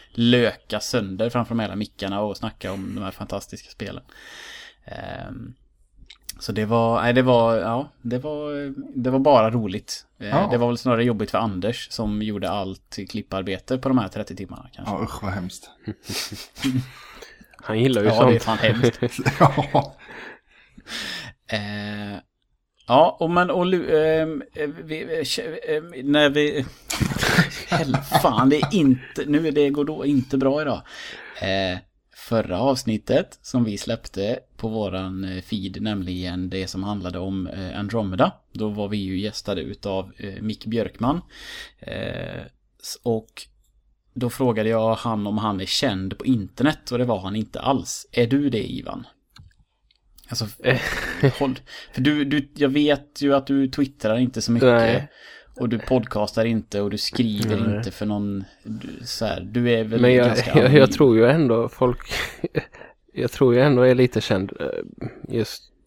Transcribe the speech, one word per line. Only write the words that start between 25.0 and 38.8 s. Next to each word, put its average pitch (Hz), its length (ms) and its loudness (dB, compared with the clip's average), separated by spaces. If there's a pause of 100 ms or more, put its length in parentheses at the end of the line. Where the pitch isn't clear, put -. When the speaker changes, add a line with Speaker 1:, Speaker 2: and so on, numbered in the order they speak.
Speaker 1:
eh, 165 200 -4
kä-, 156 360 -6 (100)
ehm, 151 440 -4
när 147 180 6
vi, 147 340 0 (520)
<laughs> - 520 0
hell-, 147 280 0 (260)
fan, 123 260 4
det 147 120 6
är 143 140 -2
inte... 139 520 2
Nu 151 220 2
är 143 40 0
det, 143 180 4
går 143 140 0
då 151 220 -4
inte 139 320 0
bra 135 240 2
idag. 127 200 -4 (580)
Eh, 95 380 -2 (380)
förra 104 440 -2
avsnittet 127 840 0
som 120 220 0
vi 104 140 -4
släppte 113 600 -6 (180)
på 113 120 -8
våran, 95 560 -6
eh, 92 180 -8
feed, 98 400 -8
nämligen 90 680 -6
det 95 160 -6
som 95 180 -8
handlade 95 340 -6
om, 95 280 -6
eh, 92 320 -10
Andromeda, 104 540 0 (200)
då 107 160 -4
var 104 200 -4